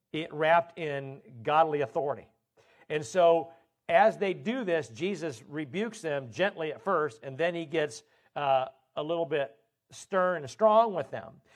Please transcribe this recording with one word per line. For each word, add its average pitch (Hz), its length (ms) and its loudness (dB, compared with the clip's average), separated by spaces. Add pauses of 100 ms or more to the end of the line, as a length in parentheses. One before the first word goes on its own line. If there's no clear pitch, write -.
(120)
i-, 160 180 -6
wrapped 160 480 2
in 139 420 -8 (220)
godly 151 380 2
authority. 135 460 -4 (640)
And 156 120 -2
so 170 500 4 (360)
as 185 300 6
they 190 160 0
do 214 300 -4
this, 160 240 0
Jesus 151 600 -6
rebukes 160 540 -6
them 143 280 -4
gently 170 400 -2
at 127 120 -12
first, 151 400 -2
and 135 160 -10
then 170 160 0
he 170 100 -6
gets, 151 380 -4 (340)
uh, 135 300 2 (300)
a 151 60 -4
little 165 220 -2
bit 143 300 -4 (380)
stern 180 500 -2
and 127 80 -10
strong 220 440 4
with 147 160 -4
them. 113 220 -12 (240)